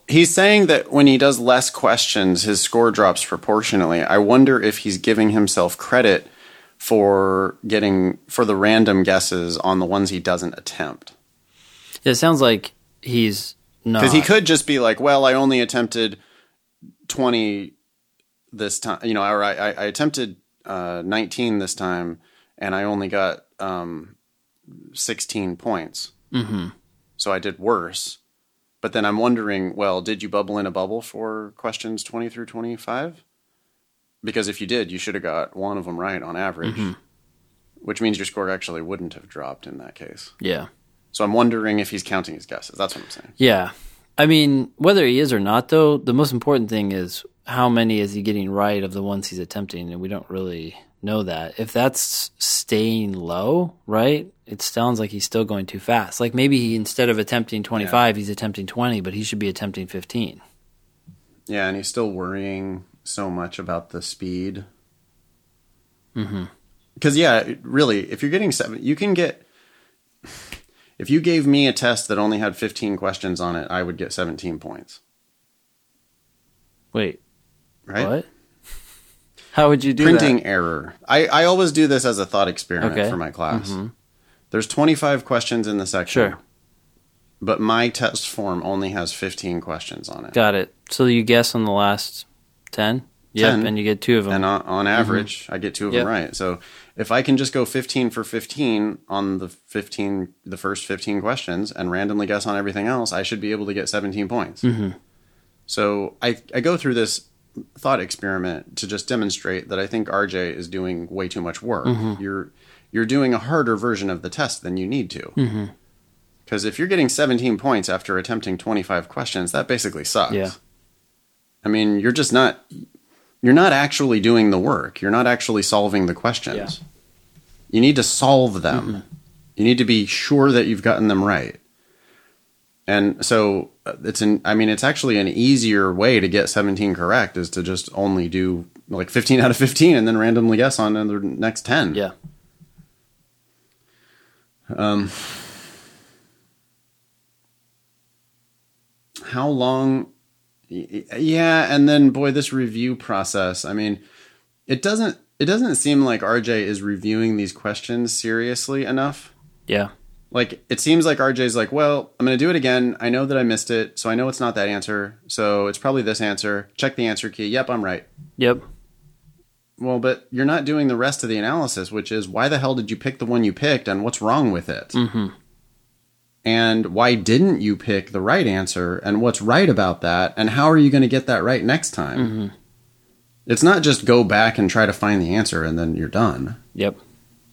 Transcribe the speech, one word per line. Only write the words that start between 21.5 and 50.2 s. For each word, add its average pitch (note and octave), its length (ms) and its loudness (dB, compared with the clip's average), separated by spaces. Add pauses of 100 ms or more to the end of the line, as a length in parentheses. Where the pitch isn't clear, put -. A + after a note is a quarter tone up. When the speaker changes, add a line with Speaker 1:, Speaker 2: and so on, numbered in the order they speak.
Speaker 1:
this F#2+ 160 -4
time, F2 440 -6 (400)
and G2 160 -6
I G2 100 -2
only G2+ 240 -4
got, F#2+ 360 -2 (140)
um, F2 580 -10 (760)
sixteen G2 640 -6
points. F2 560 -8 (200)
Speaker 2:
Mm-hmm. G#2 360 -4 (480)
Speaker 1:
So G2+ 160 -4
I F#2+ 60 -2
did F#2+ 200 -6
worse." F#2 600 -4 (640)
But G#2 120 -6
then A2 100 0
I'm G#2 140 0
wondering, G#2 580 0
well, F#2+ 240 0
did G2 220 -6
you G#2 80 -12
bubble G2+ 280 -4
in G2+ 60 -4
a F#2+ 60 -4
bubble F#2+ 320 -6
for G#2+ 540 -10
questions A2 460 -8
twenty A#2 280 -10
through A#2 160 -14
twenty-five? A#2+ 800 -10 (1000)
Because G#2 240 -4
if G2+ 120 -10
you G2+ 60 -8
did, G#2 260 -2
you F#2 60 -10
should G2 160 -8
have F#2 80 -6
got D#2+ 340 -6
one G2 220 -6
of F2 80 -8
them E2+ 120 -10
right F#2 240 -6
on E2 140 -12
average, F#2+ 400 -6
Speaker 2:
Mm-hmm. G2+ 160 -6 (840)
Speaker 1:
which - 260 -10
means G#2+ 160 0
your F#2+ 80 -6
score F#2+ 240 -6
actually F2+ 320 -8
wouldn't F2 320 -10
have - 140 -20
dropped C2+ 380 -14
in - 120 -16
that - 160 -20
case. - 460 -20
Speaker 2:
Yeah. E2+ 260 -4 (460)
Speaker 1:
So G#2+ 120 -2
I'm G#2 80 0
wondering A2 460 2
if G2 120 -4
he's G2+ 120 -8
counting F2 340 -4
his - 100 -20
guesses. - 320 -14
That's G2 160 -4
what - 100 -16
I'm - 60 -20
saying. - 260 -20
Speaker 2:
Yeah. G2+ 340 4 (460)
I D3+ 100 6
mean, D3 500 4
whether F3+ 300 4
he B2 120 4
is C#3+ 140 2
or G#2+ 80 2
not, G#2+ 300 2
though, D3+ 280 6
the B2 160 -2
most C#3 180 2
important B2 380 0
thing G#2 220 0
is F2+ 320 -6 (220)
how B2 220 0
many A2+ 320 2
is G2+ 120 -2
he G#2 100 -6
getting G2+ 280 -2
right G2+ 320 0
of F#2 100 -6
the G2 100 -6
ones G2 260 -6
he's F2+ 100 -10
attempting, F2 520 -10
and F2 100 -12
we F#2 80 -8
don't G2 220 -10